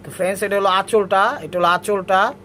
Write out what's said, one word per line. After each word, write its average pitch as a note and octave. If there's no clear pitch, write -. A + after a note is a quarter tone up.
তো D3
ফ্রেন্ডস, F#3
এটা G3+
হলো G3
আঁচলটা, G3
এটা D#3
হলো F3
আঁচলটা F#3+